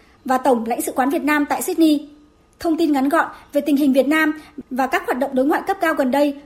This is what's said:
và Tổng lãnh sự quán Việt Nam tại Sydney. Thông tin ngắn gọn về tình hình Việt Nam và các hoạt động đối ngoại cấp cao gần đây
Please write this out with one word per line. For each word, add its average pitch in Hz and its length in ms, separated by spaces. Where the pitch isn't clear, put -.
và 262 140
Tổng 254 280
lãnh 247 160
sự - 100
quán 262 180
Việt 302 120
Nam 294 260
tại - 140
Sydney. 311 460
Thông 320 160
tin 320 160
ngắn 277 160
gọn 311 180
về 285 80
tình 285 160
hình 277 160
Việt 262 140
Nam 311 260
và 262 160
các 359 200
hoạt 302 120
động 262 160
đối 262 120
ngoại 320 200
cấp 381 140
cao 320 140
gần 269 160
đây 285 240